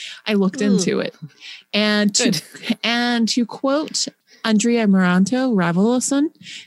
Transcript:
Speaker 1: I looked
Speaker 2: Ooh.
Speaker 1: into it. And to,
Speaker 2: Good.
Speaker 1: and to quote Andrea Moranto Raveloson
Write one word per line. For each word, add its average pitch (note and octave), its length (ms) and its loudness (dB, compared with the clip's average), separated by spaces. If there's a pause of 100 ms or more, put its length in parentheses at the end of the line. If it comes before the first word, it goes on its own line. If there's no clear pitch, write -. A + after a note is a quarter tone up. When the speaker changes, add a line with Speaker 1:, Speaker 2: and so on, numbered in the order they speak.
(260)
Speaker 1:
I A3 100 -2
looked G3 260 0
Speaker 2:
Ooh. G#3 140 2
Speaker 1:
into F3 260 0
it. - 140 -6 (580)
And G#3 420 2
to, A#3 160 2
Speaker 2:
Good. D#3+ 120 -4 (400)
Speaker 1:
and A#3+ 460 0
to A#3+ 160 0
quote - 640 -4 (360)
Andrea A3+ 440 2
Moranto F#3+ 680 2
Raveloson A3+ 720 2 (400)